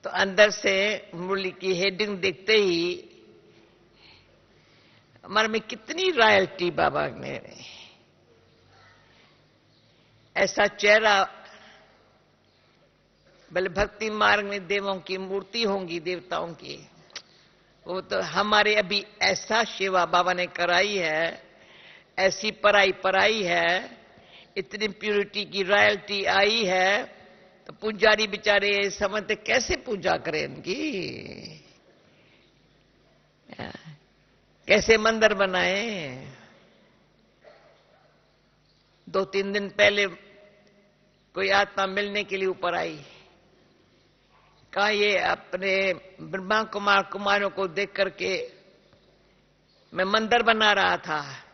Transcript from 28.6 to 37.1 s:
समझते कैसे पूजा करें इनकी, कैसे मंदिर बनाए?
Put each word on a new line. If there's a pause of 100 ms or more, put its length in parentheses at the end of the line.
समझते
कैसे
पूजा
करें
इनकी, (3750)
कैसे
मंदिर
बनाए? (2750)